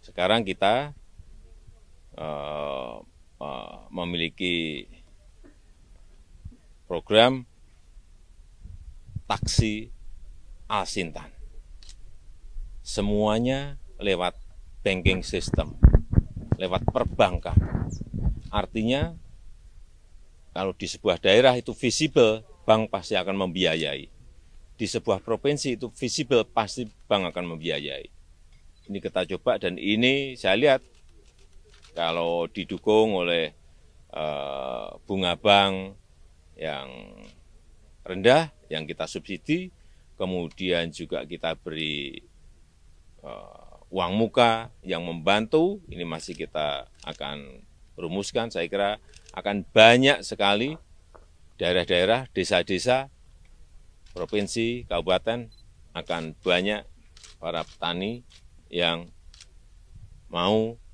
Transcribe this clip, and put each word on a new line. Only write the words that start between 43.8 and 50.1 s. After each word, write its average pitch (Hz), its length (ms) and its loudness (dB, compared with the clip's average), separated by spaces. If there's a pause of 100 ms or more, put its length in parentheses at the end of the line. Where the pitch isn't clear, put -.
uang 90 260 -2
muka 113 520 2 (140)
yang 87 240 -4
membantu, 110 800 2
ini 90 160 -10
masih 82 320 -8
kita 73 560 -4 (160)
akan 71 560 -12 (320)
rumuskan. 98 560 -4
Saya 87 160 -2
kira 101 320 -2 (320)
akan 101 400 -2
banyak 120 520 10